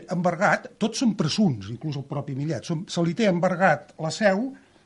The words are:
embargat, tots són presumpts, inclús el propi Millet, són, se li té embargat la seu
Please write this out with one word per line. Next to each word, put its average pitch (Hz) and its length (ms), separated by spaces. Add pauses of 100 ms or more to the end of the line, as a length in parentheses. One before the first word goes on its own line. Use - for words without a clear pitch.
embargat, 175 680
tots - 260
són 240 140
presumpts, 147 540
inclús 143 300
el 135 80
propi 143 300
Millet, 143 260
són, 165 240
se 175 160
li 170 100
té 233 140
embargat 180 720
la 156 160
seu 208 320 (400)